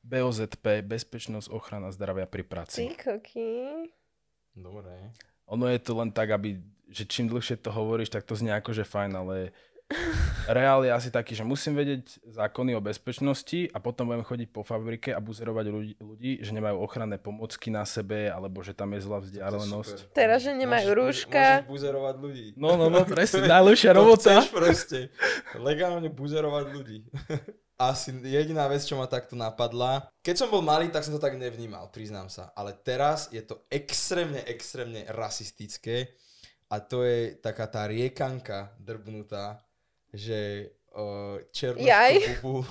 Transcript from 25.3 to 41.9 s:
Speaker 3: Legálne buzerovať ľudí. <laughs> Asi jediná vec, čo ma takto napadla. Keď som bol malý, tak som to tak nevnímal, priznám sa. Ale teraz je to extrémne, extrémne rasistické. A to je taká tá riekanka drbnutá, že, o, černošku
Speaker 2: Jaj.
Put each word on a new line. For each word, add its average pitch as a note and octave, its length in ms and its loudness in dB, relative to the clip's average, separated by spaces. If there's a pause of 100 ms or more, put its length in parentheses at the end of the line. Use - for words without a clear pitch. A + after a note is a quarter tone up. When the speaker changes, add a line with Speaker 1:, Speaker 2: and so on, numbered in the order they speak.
Speaker 3:
Legálne D#3 540 -2
buzerovať D3 600 -2
ľudí. B2+ 360 -12
<laughs> A#2 40 -20 (720)
Asi C3 320 -2
jediná C#3 540 -2
vec, C#3 160 0
čo C#3 160 -6
ma B2+ 80 -4
takto B2 320 -8
napadla. A#2+ 800 -2
Keď F3 180 -2
som - 120 0
bol G#3 120 2
malý, D#3+ 300 2
tak D#3+ 100 -2
som D3+ 140 -8
to D3+ 80 -4
tak C#3 100 0
nevnímal, A2+ 560 -10
priznám G#2 380 -14
sa. F#2 260 -16
Ale G2+ 220 -10
teraz C#3+ 560 -2
je A#2 80 -10
to - 300 -14
extrémne, C#3+ 760 -4
extrémne A#2 640 -12
rasistické. A2+ 1040 -8 (560)
A G#2 120 -6
to B2 220 -4
je A#2+ 380 0
taká A2 260 -6
tá G#2+ 220 -6
riekanka A#2+ 920 -6
drbnutá, G#2 840 -14 (480)
že, G#2 560 -6 (240)
o, G#2+ 160 -8 (420)
černošku C3 380 -2
Speaker 2:
Jaj. B3 280 8 (200)